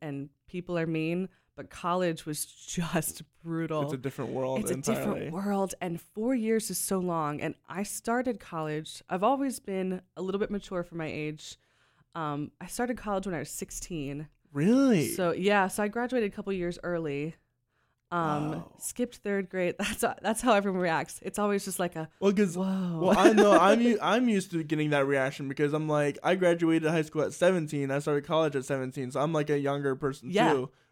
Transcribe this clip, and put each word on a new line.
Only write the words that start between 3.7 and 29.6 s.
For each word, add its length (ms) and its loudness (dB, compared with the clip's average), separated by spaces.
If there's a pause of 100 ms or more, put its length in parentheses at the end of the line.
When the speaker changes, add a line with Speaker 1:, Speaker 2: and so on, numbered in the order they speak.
Speaker 2:
It's 100 -4
a 40 -4
different 340 -6
world 280 -2
Speaker 1:
It's 120 -2
a 20 -2
Speaker 2:
entirely. 280 -2
Speaker 1:
different 320 -4
world, 460 -2
and 220 -6
four 340 -4
years 340 0
is 80 -6
so 220 0
long. 420 -2
And 140 -4 (120)
I 160 -8
started 560 -4
college. 720 -8
I've 140 -2
always 360 0
been 420 -4 (160)
a 40 -8
little 180 -4
bit 120 -2
mature 320 -6
for 120 -14
my 120 -6
age. 500 -8 (580)
Um, 440 -6
I 80 -16
started 300 -4
college 300 -4
when 80 -4
I 40 -4
was 120 -8
sixteen. 760 -8 (240)
Speaker 2:
Really? 580 4
Speaker 1:
So, 220 0
yeah, 360 4
so 160 -4
I 60 0
graduated 420 -2
a 40 -16
couple 180 -6
years 300 -4
early. 520 -4 (760)
Um, 400 0
Speaker 2:
Wow. 280 -8
Speaker 1:
skipped 380 -6
third 320 -2
grade. 260 0
<laughs> 40 -6
That's, 240 -4 (200)
that's 180 -2
how 140 4
everyone 260 2
reacts. 400 -2
It's 160 -8
always 260 0
just 140 -8
like 180 -2
a, 140 -8 (100)
Speaker 2:
Well, 140 4
'cause, 240 2
Speaker 1:
"Whoa." 420 -2
Speaker 2:
well, 180 6
I 160 10
know 180 8
Speaker 1:
<laughs> 80 8
Speaker 2:
I'm 220 8
u-, 200 4
I'm 260 4
used 240 2
to 120 -2
getting 260 0
that 160 4
reaction 420 0
because 260 0
I'm 140 0
like, 360 0
I 100 2
graduated 560 4
high 140 2
school 180 -4
at 120 -2
seventeen. 580 2
I 80 0
started 260 0
college 300 0
at 100 -4
seventeen, 460 -6
so 100 -4
I'm, 100 0
like, 200 0
a 80 2
younger 360 0